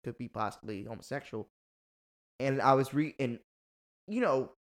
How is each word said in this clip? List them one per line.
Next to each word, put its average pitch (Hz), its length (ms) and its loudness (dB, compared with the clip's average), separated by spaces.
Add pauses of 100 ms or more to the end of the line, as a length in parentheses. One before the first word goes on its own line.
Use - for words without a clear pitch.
could 120 140 -8
be 120 100 -8
possibly 107 560 -6
homosexual, 113 640 -8 (960)
and 135 200 2
I 131 120 8
was 131 200 4
re-, 151 240 0
and, 120 220 -2 (720)
you 214 100 -2
know, 135 320 2 (200)